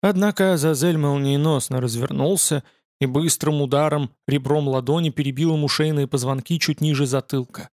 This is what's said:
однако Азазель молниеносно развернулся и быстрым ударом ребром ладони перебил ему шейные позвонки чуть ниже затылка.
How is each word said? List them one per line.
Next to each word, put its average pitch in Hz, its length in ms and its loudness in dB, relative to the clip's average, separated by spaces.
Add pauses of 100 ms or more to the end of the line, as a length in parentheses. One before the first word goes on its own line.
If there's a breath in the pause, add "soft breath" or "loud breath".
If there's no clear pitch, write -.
однако 190 500 2
Азазель 160 460 2
молниеносно 143 800 0
развернулся 135 800 -2 (380 soft breath)
и 135 60 0
быстрым 151 560 2
ударом 147 520 0 (140)
ребром 139 400 0
ладони 135 400 0
перебил 147 460 0
ему 151 140 0
шейные 151 380 0
позвонки 135 520 -2
чуть - 240 -2
ниже 147 240 0
затылка. 131 720 -4